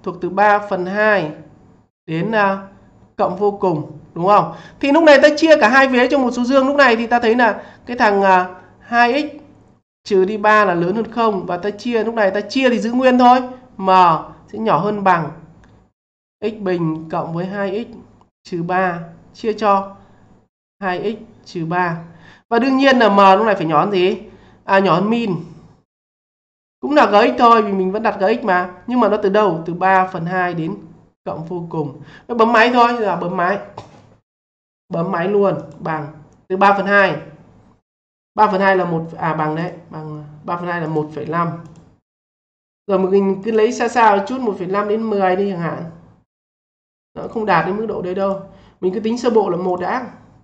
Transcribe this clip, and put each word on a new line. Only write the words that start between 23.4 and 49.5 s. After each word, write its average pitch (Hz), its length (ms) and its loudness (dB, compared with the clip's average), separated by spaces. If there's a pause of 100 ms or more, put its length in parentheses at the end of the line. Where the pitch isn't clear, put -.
này 208 100 2
phải 175 100 -4
nhỏ 156 140 2
hơn 196 120 0
gì? 190 300 0 (420)
À, 196 160 2
nhỏ 180 160 4
hơn 196 140 0
min. 226 260 -2 (1400)
Cũng 277 160 -2
là 262 100 6
G 202 100 0
X 247 240 4
thôi, 240 220 6
vì 208 100 -2
mình 190 200 -2
vẫn 220 120 -6
đặt 208 160 -2
G 190 40 0 (180)
X - 20 -12
mà. 185 300 -2 (140)
Nhưng 247 120 -2
mà 208 100 2
nó 208 80 2
từ 202 120 0
đâu? 190 360 0
Từ 170 80 -6
ba 185 340 2
phần 170 180 -8
hai 180 280 -4
đến 175 240 -6 (460)
cộng 160 220 -10
vô 170 240 -10
cùng. 143 320 -8 (260)
Nó 240 80 -8
bấm 226 180 2
máy 240 200 4
thôi, 240 280 2
là 185 140 -2
bấm 175 220 -6
máy. 185 220 -2 (1300)
Bấm 175 220 -4
máy 170 160 -4
luôn, 202 280 2 (240)
bằng 156 280 -8 (400)
từ 190 100 -4
ba 202 160 4
phần 190 120 -2
hai. 196 360 2 (1120)
Ba 202 120 2
phần 190 140 0
hai 196 140 4
là 180 100 0
một, 165 220 -4 (100)
à, 160 160 -4
bằng 156 220 -2
đấy, 170 160 -6 (180)
bằng 151 340 -14 (200)
ba 185 140 -6
phần 175 100 -10
hai 170 140 -6
là 156 60 -6
một 151 280 -4
phẩy 135 100 -10
năm. 165 380 -6 (1200)
Rồi 190 120 0
mình 196 460 0
cứ 226 60 -2
lấy 220 220 2
xa 240 140 -4
xa 226 280 4
một 196 120 0
chút, 254 140 -6
một 208 160 -4
phẩy 180 100 -8
năm 202 200 -2
đến 220 220 -2
mười 190 260 0
đi 196 160 -2
chẳng 175 80 -6
hạn. 170 240 -6 (1300)
Nó 156 140 -12
không 220 180 -6
đạt 170 200 2
đến 196 120 -4
mức 220 80 -4
độ 202 160 -8
đấy 180 140 -6
đâu. 196 340 -4 (320)
Mình 180 120 -2
cứ 220 60 -6
tính 220 180 -4
sơ 247 120 0
bộ 208 200 2
là 170 80 -4